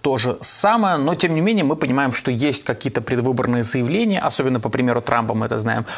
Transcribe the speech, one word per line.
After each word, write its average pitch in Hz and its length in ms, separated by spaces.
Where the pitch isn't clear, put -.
то 135 140
же 123 220
самое, 202 560
но 147 180
тем 165 180
не 160 80
менее 202 220
мы 147 120
понимаем, 135 380
что - 160
есть 127 340
какие-то 120 380
предвыборные 120 640
заявления, 175 560
особенно 131 400
по 110 100
примеру 120 320
Трампа 113 320
мы 110 140
это 113 100
знаем, 113 280